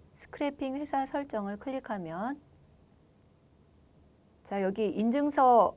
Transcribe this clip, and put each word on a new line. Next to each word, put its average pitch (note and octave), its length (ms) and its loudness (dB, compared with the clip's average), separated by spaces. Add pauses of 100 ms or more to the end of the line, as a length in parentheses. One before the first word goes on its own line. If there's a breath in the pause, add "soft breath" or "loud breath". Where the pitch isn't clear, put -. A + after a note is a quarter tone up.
(140)
스크래핑 C#4 640 -8
회사 C#4+ 300 -4
설정을 A3 500 -6
클릭하면 A3 840 -8 (2000)
자, G3+ 180 -4
여기 G3 260 0
인증서, B3 880 4